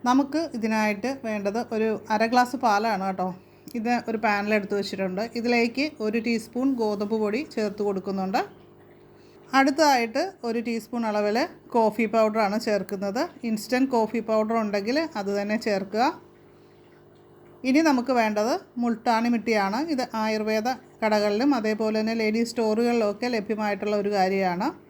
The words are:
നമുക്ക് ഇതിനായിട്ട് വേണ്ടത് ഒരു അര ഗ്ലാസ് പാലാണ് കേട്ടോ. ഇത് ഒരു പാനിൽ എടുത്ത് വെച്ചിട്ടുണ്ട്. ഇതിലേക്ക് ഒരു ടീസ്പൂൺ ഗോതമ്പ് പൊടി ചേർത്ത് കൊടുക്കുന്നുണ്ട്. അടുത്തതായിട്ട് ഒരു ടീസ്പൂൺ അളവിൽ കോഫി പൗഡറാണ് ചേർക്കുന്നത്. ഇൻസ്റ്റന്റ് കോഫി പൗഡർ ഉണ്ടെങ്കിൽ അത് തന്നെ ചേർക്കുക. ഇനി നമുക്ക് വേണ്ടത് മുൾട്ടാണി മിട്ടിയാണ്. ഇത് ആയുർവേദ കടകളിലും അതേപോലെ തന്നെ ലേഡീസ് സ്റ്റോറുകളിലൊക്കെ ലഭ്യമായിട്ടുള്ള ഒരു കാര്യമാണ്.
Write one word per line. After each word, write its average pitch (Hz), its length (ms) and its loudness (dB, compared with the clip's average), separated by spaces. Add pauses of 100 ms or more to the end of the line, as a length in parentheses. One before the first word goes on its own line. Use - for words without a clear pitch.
(100)
നമുക്ക് 277 480 2
ഇതിനായിട്ട് 214 540 0 (180)
വേണ്ടത് 208 340 -2 (120)
ഒരു 220 280 0 (120)
അര 220 180 2
ഗ്ലാസ് 247 220 2 (100)
പാലാണ് 208 420 2
കേട്ടോ. 185 220 -2 (480)
ഇത് 240 300 0
ഒരു 226 160 -2
പാനിൽ 208 320 2
എടുത്ത് 202 220 -2
വെച്ചിട്ടുണ്ട്. 190 420 -4 (180)
ഇതിലേക്ക് 233 460 0 (200)
ഒരു 214 200 0
ടീസ്പൂൺ 240 560 0
ഗോതമ്പ് 208 400 -2
പൊടി 214 200 0 (140)
ചേർത്ത് 208 320 -2
കൊടുക്കുന്നുണ്ട്. 190 540 -2 (1160)
അടുത്തതായിട്ട് 269 640 4 (260)
ഒരു 226 180 -2
ടീസ്പൂൺ 233 440 -4
അളവിൽ 208 380 0 (260)
കോഫി 226 300 2 (100)
പൗഡറാണ് 220 520 2
ചേർക്കുന്നത്. 202 560 -2 (280)
ഇൻസ്റ്റന്റ് 254 440 0
കോഫി 226 340 0
പൗഡർ 220 340 2
ഉണ്ടെങ്കിൽ 208 360 -2 (220)
അത് 196 180 -4
തന്നെ 208 180 0 (100)
ചേർക്കുക. 202 380 0 (1700)
ഇനി 269 180 6
നമുക്ക് 262 320 2
വേണ്ടത് 214 340 0 (280)
മുൾട്ടാണി 233 520 0
മിട്ടിയാണ്. 214 460 0 (140)
ഇത് 254 100 -2 (180)
ആയുർവേദ 214 460 0 (340)
കടകളിലും 214 480 2 (100)
അതേപോലെ 214 400 0
തന്നെ 220 220 -2
ലേഡീസ് 220 300 0
സ്റ്റോറുകളിലൊക്കെ 226 760 0 (100)
ലഭ്യമായിട്ടുള്ള 208 680 -2
ഒരു 202 160 0
കാര്യമാണ്. 185 500 2 (220)